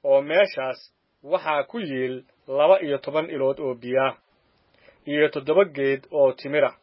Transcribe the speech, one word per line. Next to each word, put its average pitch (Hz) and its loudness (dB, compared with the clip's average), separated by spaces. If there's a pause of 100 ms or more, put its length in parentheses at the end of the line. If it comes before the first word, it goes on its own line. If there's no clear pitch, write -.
oo 139 4
meeshaas 147 0 (440)
waxaa 151 -2
ku - -8
yiil 131 -6 (240)
laba 151 4
iyo 143 -4
toban 156 -4
ilood 139 -2
oo 135 -6
biyo 123 -2
ah, 127 -4 (920)
iyo 147 2
toddoba 151 0
geed 139 -4
oo 139 4
timir 143 -2
ah 123 -6